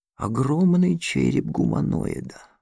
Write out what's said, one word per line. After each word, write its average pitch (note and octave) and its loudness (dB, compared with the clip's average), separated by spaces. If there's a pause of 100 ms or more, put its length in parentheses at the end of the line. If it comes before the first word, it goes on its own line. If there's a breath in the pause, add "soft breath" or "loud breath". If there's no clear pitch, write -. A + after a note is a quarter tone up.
(160)
огромный F3 2
череп - 0
гуманоида. - -2 (200)